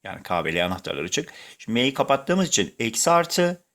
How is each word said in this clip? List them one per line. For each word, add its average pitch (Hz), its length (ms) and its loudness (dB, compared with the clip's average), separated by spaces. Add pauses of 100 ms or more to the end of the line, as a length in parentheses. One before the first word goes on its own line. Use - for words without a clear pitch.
Yani 92 180 -12
K 85 220 0
B 80 100 -2
L 87 120 2
anahtarları 82 380 -4
açık. 143 280 -4 (260)
Şimdi 117 220 -2
M'yi 135 140 2
kapattığımız 151 540 2
için - 300 0
eksi 117 320 0
artı 175 520 2 (120)